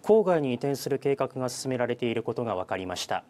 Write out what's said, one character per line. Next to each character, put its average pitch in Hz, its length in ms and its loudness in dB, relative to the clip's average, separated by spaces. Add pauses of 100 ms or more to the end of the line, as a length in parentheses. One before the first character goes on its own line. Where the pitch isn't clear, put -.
校 214 240 6
外 175 160 4
に 135 120 0
移 - 20 2
転 139 220 -2
す - 120 -6
る 135 100 0
計 139 160 2
画 165 220 -2
が 127 140 -2
進 131 220 -6
め 127 40 -2
ら 120 100 2
れ 120 80 0
て 120 120 -4
い 117 80 0
る 113 80 -2
こ 120 100 -4
と 127 100 -4
が 113 120 -2
分 92 160 -4
か - 40 -2
り 92 120 -4
ま 90 100 -6
し - 100 -6
た。 92 240 -4